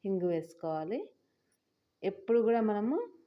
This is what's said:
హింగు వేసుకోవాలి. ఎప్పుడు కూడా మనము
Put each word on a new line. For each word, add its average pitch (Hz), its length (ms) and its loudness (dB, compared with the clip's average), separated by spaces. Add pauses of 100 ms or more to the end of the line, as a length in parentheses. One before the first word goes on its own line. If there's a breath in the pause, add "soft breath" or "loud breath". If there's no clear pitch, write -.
హింగు 185 300 0
వేసుకోవాలి. 160 640 -4 (1040)
ఎప్పుడు 208 460 2
కూడా 233 120 4 (100)
మనము 220 280 0 (280)